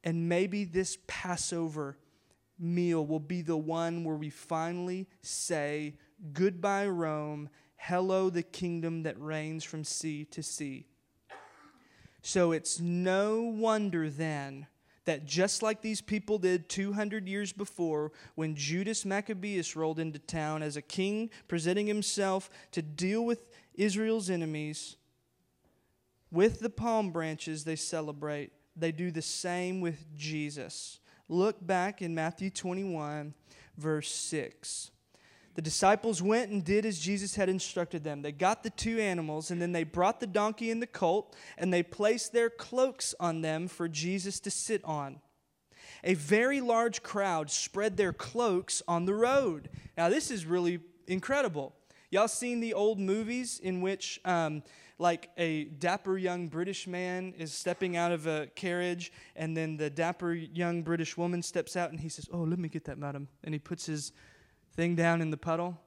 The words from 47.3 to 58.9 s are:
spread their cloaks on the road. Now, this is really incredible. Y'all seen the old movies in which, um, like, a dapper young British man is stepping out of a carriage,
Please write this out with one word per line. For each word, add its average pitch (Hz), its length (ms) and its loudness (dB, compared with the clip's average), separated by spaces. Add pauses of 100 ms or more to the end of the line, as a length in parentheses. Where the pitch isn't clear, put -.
spread 202 460 0
their 185 160 4
cloaks 208 760 0
on 175 200 2
the 196 80 4
road. 233 560 4 (260)
Now, 170 140 6
this 277 200 2
is 196 140 -4
really 175 360 2 (260)
incredible. 185 680 0 (360)
Y'all 208 180 6
seen 240 320 -2
the 226 140 0
old 208 260 4
movies 220 580 0
in 185 220 -2
which, 190 460 -2
um, 160 360 2 (360)
like, 170 400 2
a 160 260 0
dapper 180 540 0
young 180 300 -2
British 180 380 -4
man 180 460 -4
is 160 220 -8
stepping 175 420 -2
out 170 160 4
of 160 140 -2
a 151 300 0
carriage, 175 540 -2 (240)